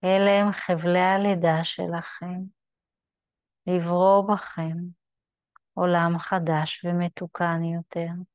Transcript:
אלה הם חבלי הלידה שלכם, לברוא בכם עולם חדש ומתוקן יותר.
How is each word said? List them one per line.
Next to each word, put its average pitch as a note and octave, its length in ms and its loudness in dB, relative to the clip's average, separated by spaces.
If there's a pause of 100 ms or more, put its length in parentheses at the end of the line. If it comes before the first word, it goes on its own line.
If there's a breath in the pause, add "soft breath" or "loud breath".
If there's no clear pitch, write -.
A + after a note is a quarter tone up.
אלה G3 260 4 (100)
הם G#3 120 2
חבלי F3 460 0
הלידה F#3 640 2
שלכם, F3 760 -8 (1300)
לברוא F#3 680 4
בכם E3 420 -6 (1000)
עולם E3+ 440 2
חדש D#3+ 640 -2
ומתוקן F3 800 -2
יותר. E3+ 480 -6 (220)